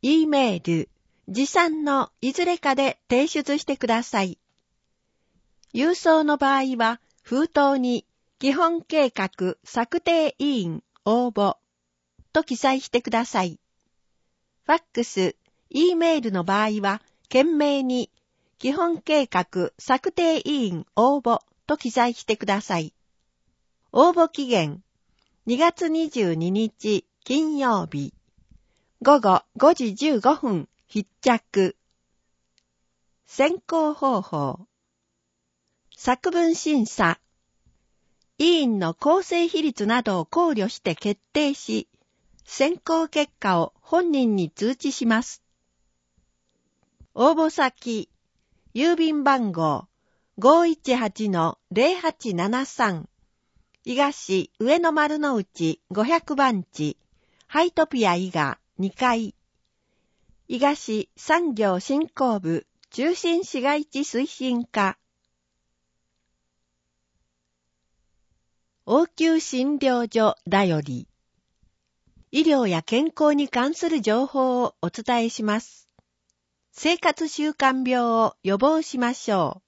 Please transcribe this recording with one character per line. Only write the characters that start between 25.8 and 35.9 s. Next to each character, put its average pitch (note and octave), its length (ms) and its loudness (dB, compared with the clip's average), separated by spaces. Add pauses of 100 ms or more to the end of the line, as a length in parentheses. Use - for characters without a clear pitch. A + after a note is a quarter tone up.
二 D#4+ 200 -2
十 G3 240 0
二 E3 180 -2
日 G#3+ 540 -2 (180)
金 D#4 340 -2
曜 A3+ 320 0
日、 C#3+ 240 -8 (880)
午 C#4 160 8
後 G3 220 4 (160)
五 D4+ 160 6
時 A3 220 -4
十 C#4 240 0
五 C#4 160 4
分 F#3+ 340 -4 (160)
必 - 240 -6 (120)
着。 G3 540 2 (1500)
選 D#4+ 340 0
考 D#4 340 -2
方 C4 280 -2
法。 D3+ 460 -6 (1300)